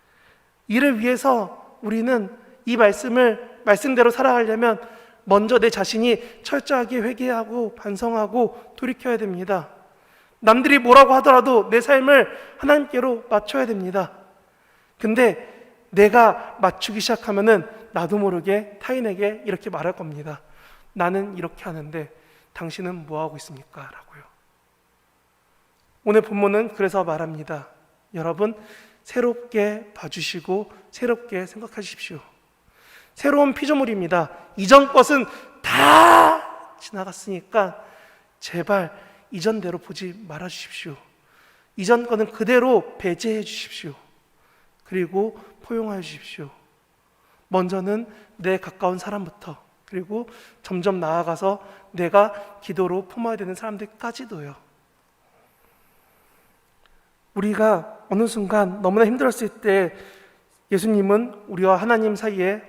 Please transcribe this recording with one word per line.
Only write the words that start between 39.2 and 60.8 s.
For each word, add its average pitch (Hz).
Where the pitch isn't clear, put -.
이전대로 180
보지 185
말아주십시오. 160
이전 233
거는 214
그대로 240
배제해 214
주십시오. -
그리고 190
포용하여 220
주십시오. 151
먼저는 190
내 190
가까운 180
사람부터, 180
그리고 202
점점 185
나아가서 170
내가 202
기도로 185
품어야 226
되는 185
사람들까지도요. 208
우리가 208
어느 208
순간 202
너무나 196
힘들었을 240
때 190
예수님은 208